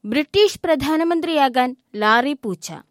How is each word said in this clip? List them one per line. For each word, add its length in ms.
ബ്രിട്ടീഷ് 560
പ്രധാനമന്ത്രിയാകാൻ 1080
ലാറി 380
പൂച്ച. 340